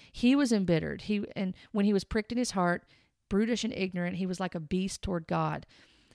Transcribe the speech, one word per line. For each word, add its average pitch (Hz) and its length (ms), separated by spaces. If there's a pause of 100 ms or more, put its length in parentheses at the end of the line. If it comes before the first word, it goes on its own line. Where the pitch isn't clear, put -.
(120)
he 254 240
was 277 160
embittered. 170 500
He, 208 220 (100)
and 190 200 (180)
when 202 140
he 214 60
was 196 120
pricked - 260
in 240 80
his 247 140
heart, 175 320 (440)
brutish 220 360
and 220 100
ignorant, 180 420
he 185 100
was 180 120
like 185 160
a 175 60
beast 185 420
toward 175 240
God. 160 400 (480)